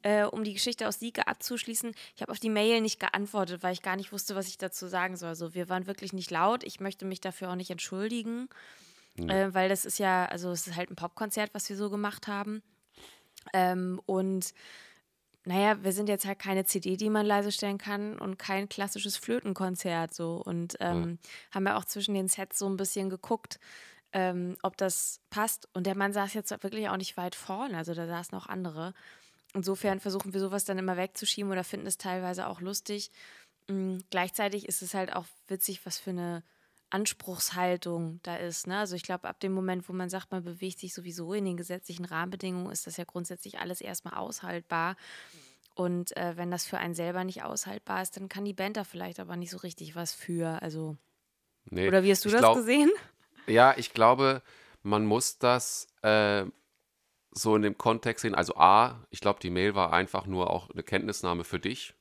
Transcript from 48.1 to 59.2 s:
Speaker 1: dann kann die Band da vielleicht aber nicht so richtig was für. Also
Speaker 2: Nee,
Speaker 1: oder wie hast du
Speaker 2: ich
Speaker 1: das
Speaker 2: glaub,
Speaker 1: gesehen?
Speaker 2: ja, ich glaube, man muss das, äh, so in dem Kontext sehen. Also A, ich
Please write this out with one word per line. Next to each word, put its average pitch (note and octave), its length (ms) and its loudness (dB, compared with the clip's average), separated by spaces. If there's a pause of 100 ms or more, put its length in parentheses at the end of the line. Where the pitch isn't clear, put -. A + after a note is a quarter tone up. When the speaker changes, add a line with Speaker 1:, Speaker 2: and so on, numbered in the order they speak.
Speaker 1:
dann F#3+ 120 -10
kann G3 160 -6
die G3+ 100 -4
Band G3+ 220 -4
da G3+ 80 -4
vielleicht F3 360 -10
aber F3 160 -8
nicht F3 140 -6
so F3+ 80 -10
richtig E3 380 -12
was E3+ 180 -6
für. E3 480 -4
Also D#3 340 -6 (720)
Speaker 2:
Nee, F2+ 200 2
Speaker 1:
oder F#3 160 8
wie G3 80 6
hast F#3+ 120 2
du G#3 40 2
Speaker 2:
ich G#3 60 4
Speaker 1:
das A#3 60 8
Speaker 2:
glaub, A3+ 160 10
Speaker 1:
gesehen? C4 340 6 (580)
Speaker 2:
ja, B2 280 10
ich A#2 160 -6
glaube, C3 500 6 (400)
man G#2 220 4
muss G#2+ 340 2
das, - 500 2 (140)
äh, G#2 420 6 (880)
so A2 240 4
in G#2+ 60 6
dem G#2 140 2
Kontext A#2 460 2
sehen. G#2+ 120 0
Also F2 220 6
A, A2 540 10
ich - 100 -10